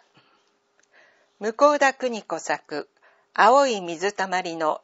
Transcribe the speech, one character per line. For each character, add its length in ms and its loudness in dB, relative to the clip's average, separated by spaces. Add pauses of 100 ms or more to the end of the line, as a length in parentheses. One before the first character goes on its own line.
(1400)
向 380 2
田 160 2
邦 280 -8
子 160 -10
作 480 -8 (460)
「青 340 6
い 140 -4
水 320 -4
た 160 -6
ま 140 -4
り」 140 -8
の 280 -4